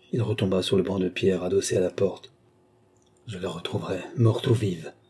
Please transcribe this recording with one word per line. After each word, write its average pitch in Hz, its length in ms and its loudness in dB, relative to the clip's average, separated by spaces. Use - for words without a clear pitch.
Il 123 80 0
retomba 98 400 0
sur 95 140 0
le 92 80 4
banc 95 160 -2
de 92 80 0
pierre 90 360 0
adossé 92 340 0
à - 20 2
la 90 100 2
porte. - 440 -4
Je 95 100 -12
la 92 120 -6
retrouverai, 87 520 -6
morte 113 300 4
ou 127 60 6
vive! 87 380 -2